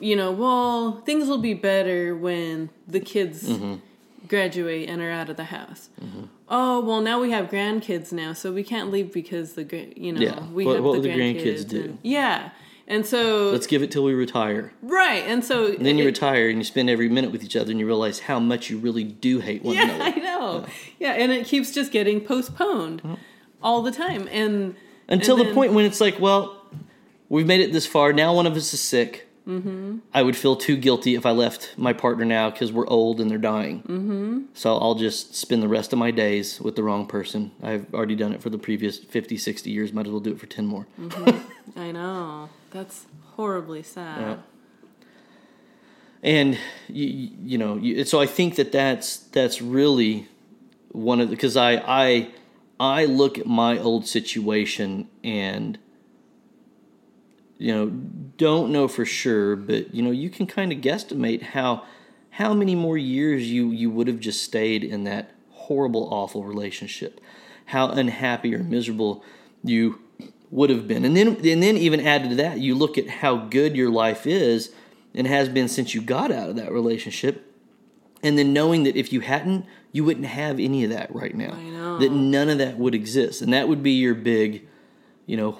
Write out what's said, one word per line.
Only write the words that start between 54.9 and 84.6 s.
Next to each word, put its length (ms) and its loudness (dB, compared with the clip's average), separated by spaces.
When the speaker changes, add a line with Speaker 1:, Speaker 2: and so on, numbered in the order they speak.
Speaker 2:
and, 540 -4
you 160 -2
know, 140 0
don't 340 4
know 160 4
for 180 -4
sure, 520 2
but, 360 -4
you 80 -2
know, 100 2
you 180 -2
can 180 -4
kinda 280 -2
guesstimate 640 -2
how, 420 -2
how 220 0
many 220 4
more 220 0
years 540 0
you, 200 2
you 180 0
would 180 0
have 120 -2
just 240 -4
stayed 400 0
in 200 -6
that 280 -6
horrible, 640 -2
awful 320 -4
relationship, 760 -8
how 240 0
unhappy 640 0
or 80 -4
miserable 600 -2
you 360 2
would 200 4
have 180 2
been. 180 0
And 100 4
then, 120 8
and 360 4
then 140 6
even 240 4
added 300 2
to 40 0
that, 240 0
you 160 0
look 220 2
at 100 0
how 300 0
good 380 2
your 140 2
life 380 0
is 460 2
and 140 -2
has 200 2
been 220 0
since 240 -4
you 80 -2
got 300 -2
out 180 -4
of 80 -6
that 160 -6
relationship, 760 -2
and 140 4
then 160 4
knowing 300 4
that 120 4
if 160 -2
you 100 0
hadn't, 440 -2
you 120 -2
wouldn't 240 0
have 320 -4
any 240 0
of 80 0
that 220 -8
right 220 -8
now. 180 -6
Speaker 1:
I 100 -14
know. 360 -8
Speaker 2:
That 120 4
none 380 2
of 100 2
that 180 -2
would 180 2
exist. 460 0
And 120 0
that 140 2
would 140 2
be 120 4
your 220 4
big, 520 0